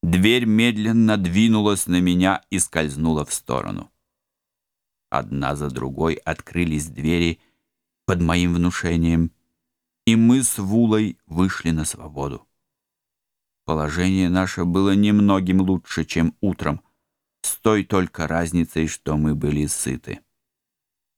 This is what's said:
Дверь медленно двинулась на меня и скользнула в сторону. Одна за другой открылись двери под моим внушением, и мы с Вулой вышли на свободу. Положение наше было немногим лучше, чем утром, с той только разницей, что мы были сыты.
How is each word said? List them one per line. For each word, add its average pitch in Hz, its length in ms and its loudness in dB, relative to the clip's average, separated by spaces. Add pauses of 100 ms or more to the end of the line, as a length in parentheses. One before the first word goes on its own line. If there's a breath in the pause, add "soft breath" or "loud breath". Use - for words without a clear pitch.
Дверь 104 400 2
медленно 110 720 2
двинулась 104 680 2
на 87 120 2
меня 90 520 2
и 95 80 -2
скользнула 76 640 -2
в - 80 -10
сторону. 50 580 -8 (1160)
Одна 67 460 -4
за 71 160 -6
другой 67 420 -4
открылись 80 720 -4
двери 82 560 -2 (640)
под 92 160 0
моим 87 320 2
внушением, 82 800 0 (720)
и 113 100 4
мы 120 280 4
с - 160 -4
Вулой 107 680 0
вышли 85 460 -2
на 78 140 -2
свободу. 69 640 -10 (1160)
Положение 87 640 0
наше 92 340 -2
было 95 300 2
немногим 101 680 4
лучше, 92 440 -2
чем 82 340 -2
утром, 82 420 -4 (600)
с - 140 -8
той 107 280 2
только 92 440 -2
разницей, 82 580 0
что 76 320 -4
мы 76 160 0
были 73 320 -2
сыты. - 540 -6 (960)